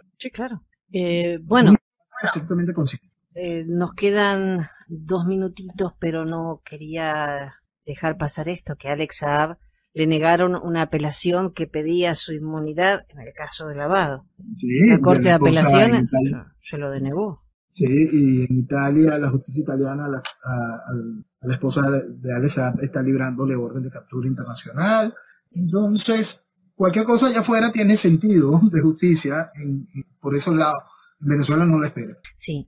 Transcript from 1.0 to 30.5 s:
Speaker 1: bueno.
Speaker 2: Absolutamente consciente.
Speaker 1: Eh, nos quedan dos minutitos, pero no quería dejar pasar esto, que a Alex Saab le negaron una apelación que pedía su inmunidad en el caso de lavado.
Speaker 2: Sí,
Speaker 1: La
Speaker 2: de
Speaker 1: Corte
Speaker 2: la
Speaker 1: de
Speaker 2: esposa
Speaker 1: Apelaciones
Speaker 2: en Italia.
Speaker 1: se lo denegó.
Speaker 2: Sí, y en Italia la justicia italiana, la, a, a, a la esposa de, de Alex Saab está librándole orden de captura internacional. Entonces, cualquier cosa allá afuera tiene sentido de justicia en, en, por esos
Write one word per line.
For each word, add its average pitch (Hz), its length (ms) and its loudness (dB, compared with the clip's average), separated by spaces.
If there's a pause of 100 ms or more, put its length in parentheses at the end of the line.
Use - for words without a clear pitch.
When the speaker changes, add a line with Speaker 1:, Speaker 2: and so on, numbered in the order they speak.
Speaker 1:
bueno. 202 320 6 (480)
Speaker 2:
Absolutamente 175 500 -4
consciente. 160 360 -4 (260)
Speaker 1:
Eh, 170 320 -8
nos 175 280 -4
quedan 196 760 0 (200)
dos 170 380 -4
minutitos, 185 720 -6
pero 160 260 -4
no 165 400 -8
quería 151 920 -8 (300)
dejar 156 320 -6
pasar 156 320 -6
esto, 170 300 -10
que 135 100 -12
a 143 40 -4
Alex 147 260 -6
Saab 151 400 -2 (360)
le 156 120 0
negaron 170 480 2
una 170 280 -4
apelación 160 680 -2
que 160 140 -8
pedía 170 480 -2
su - 180 -6
inmunidad 156 760 -2
en 143 120 -20
el 113 140 -18
caso 151 320 -12
de 147 80 -10
lavado. 147 520 -2 (320)
Speaker 2:
Sí, 131 280 4
Speaker 1:
La 226 100 10
Speaker 2:
de - 60 2
Speaker 1:
Corte 180 220 6
Speaker 2:
la 180 60 6
Speaker 1:
de 170 40 8
Speaker 2:
esposa 160 260 4
Speaker 1:
Apelaciones 220 400 6
Speaker 2:
en 123 40 2
Italia. 131 420 -2 (140)
Speaker 1:
se - 180 -14
lo 143 120 -6
denegó. 139 520 -6 (260)
Speaker 2:
Sí, - 180 0
y 139 580 4
en 127 100 0
Italia 143 640 2
la 143 140 -2
justicia 135 320 -4
italiana, 139 460 -4
la, 135 100 -6
a, - 20 -10
a, 120 720 -8 (480)
a 123 60 -10
la 127 80 -2
esposa 135 260 -2
de, 135 380 -2
de 123 180 -6
Alex 135 160 0
Saab 127 300 -2
está 135 200 -4
librándole 131 540 -2
orden 120 260 -6
de 131 80 -8
captura 127 380 -8
internacional. 165 840 -2 (380)
Entonces, 208 920 0 (300)
cualquier 196 320 2
cosa 240 220 4
allá 226 120 2
afuera 226 320 2
tiene 214 240 4
sentido 165 560 4 (180)
de 165 120 2
justicia 160 720 2
en, 139 400 -6
en, 135 100 -10 (160)
por 139 140 -4
esos 143 200 0